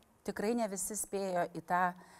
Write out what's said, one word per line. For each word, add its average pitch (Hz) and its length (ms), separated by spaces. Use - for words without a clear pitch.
Tikrai 208 300
ne 233 140
visi 196 260
spėjo 190 600
į 160 80
tą 180 320